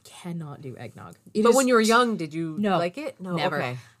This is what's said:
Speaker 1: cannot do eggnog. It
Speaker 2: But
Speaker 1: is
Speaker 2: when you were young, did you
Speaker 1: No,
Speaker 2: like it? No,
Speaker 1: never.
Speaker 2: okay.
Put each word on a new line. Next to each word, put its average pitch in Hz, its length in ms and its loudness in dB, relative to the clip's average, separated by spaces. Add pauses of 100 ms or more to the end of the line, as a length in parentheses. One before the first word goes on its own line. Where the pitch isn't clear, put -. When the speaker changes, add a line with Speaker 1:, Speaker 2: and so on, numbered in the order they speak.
Speaker 1:
cannot 165 580 -14
do 127 160 -14
eggnog. 143 380 -18 (180)
It 214 80 2
Speaker 2:
But 233 80 8
Speaker 1:
is 247 60 6
Speaker 2:
when 262 120 4
you 254 60 4
were 220 60 6
young, 226 360 4
did 160 160 -8
you 160 260 -6
Speaker 1:
No, 202 200 0
Speaker 2:
like 175 180 -2
it? 294 240 -12
No, 180 160 -6
Speaker 1:
never. 147 220 -2
Speaker 2:
okay. 127 200 -6 (220)